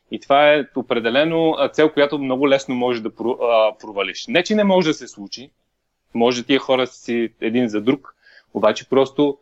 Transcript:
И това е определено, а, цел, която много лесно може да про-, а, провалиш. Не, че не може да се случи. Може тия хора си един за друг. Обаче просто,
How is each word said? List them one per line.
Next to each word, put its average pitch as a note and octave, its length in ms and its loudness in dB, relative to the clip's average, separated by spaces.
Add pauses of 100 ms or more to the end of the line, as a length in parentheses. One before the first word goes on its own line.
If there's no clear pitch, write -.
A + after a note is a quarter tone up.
(100)
И A2 100 -10
това D3 340 4
е C#3+ 100 0 (120)
определено, C#3 800 0
а, C#3 100 0
цел, D#3 240 2
която C#3+ 260 0
много C3+ 300 -2
лесно C3+ 260 0
може B2 280 -2
да A2 80 -6
про-, A#2 320 -4
а, A2 360 2
провалиш. G2 480 -8
Не, D3 160 0
че G#3+ 120 -4
не G#3+ 100 2
може F#3 240 2
да D3 60 -2
се A#2+ 140 -12
случи. G#2+ 420 -18 (640)
Може A#2+ 280 0
тия C3+ 180 0
хора B2+ 260 0
си A#2 540 -6
един A#2 280 -2
за G#2+ 120 -2
друг. B2+ 340 -2 (400)
Обаче - 340 0
просто, C3+ 540 0